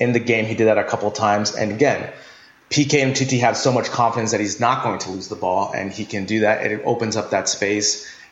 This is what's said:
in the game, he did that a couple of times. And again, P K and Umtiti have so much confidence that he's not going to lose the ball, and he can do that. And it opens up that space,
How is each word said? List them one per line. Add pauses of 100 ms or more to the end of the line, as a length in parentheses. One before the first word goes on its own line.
in
the
game,
he
did
that
a
couple
of
times.
And
again, (580)
P
K
and
Umtiti
have
so
much
confidence
that
he's
not
going
to
lose
the
ball,
and
he
can
do
that.
And
it
opens
up
that
space, (220)